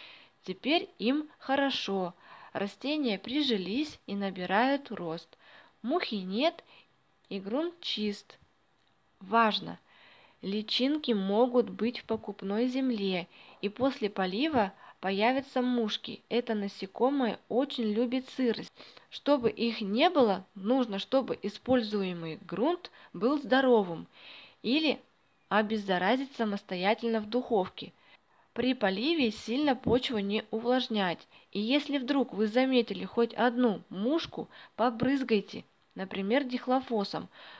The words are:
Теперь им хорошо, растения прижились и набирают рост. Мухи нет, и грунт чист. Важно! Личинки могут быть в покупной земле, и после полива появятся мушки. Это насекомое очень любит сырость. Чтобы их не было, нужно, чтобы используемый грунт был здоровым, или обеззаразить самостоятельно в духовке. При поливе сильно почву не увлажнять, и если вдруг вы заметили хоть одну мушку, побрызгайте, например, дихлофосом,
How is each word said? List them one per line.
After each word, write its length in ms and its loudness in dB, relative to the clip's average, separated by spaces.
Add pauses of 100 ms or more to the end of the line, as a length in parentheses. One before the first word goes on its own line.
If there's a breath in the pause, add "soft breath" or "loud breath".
(440 loud breath)
Теперь 440 -2 (120)
им 280 0 (120)
хорошо, 760 0 (380 loud breath)
растения 680 -2
прижились 880 -2
и 80 -6
набирают 760 0
рост. 440 -8 (460 loud breath)
Мухи 320 0
нет, 480 -2 (680 soft breath)
и 120 -6
грунт 400 -4
чист. 580 -6 (800)
Важно! 640 2 (600 soft breath)
Личинки 680 0
могут 580 4
быть 300 -4
в 60 -16
покупной 640 -2
земле, 580 -2 (340 loud breath)
и 80 -4
после 400 0
полива 640 0 (280 loud breath)
появятся 600 0
мушки. 680 -2
Это 260 0
насекомое 960 -2
очень 440 0
любит 360 0
сырость. 440 -2 (380 loud breath)
Чтобы 400 2
их 300 -2
не 300 2
было, 340 4 (100)
нужно, 460 0
чтобы 420 0
используемый 1040 -2
грунт 460 -2 (200 loud breath)
был 260 0
здоровым, 680 4 (560 loud breath)
или 380 2 (480)
обеззаразить 880 0
самостоятельно 840 -2
в 80 -10
духовке. 640 -2 (600 soft breath)
При 200 0
поливе 600 2
сильно 440 0
почву 420 0
не 320 -2
увлажнять, 680 0 (340 soft breath)
и 80 -2
если 380 0
вдруг 340 0
вы 140 2
заметили 580 2
хоть 300 0
одну 560 2
мушку, 580 -2 (280 loud breath)
побрызгайте, 840 0 (320)
например, 500 0
дихлофосом, 840 -2 (320 loud breath)